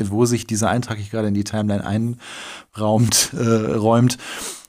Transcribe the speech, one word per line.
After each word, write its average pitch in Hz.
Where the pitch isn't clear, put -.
wo 117
sich 117
dieser 107
Eintrag 117
hier 104
gerade 110
in 101
die 101
Timeline 104
einraumt, 110
äh, 123
räumt, 113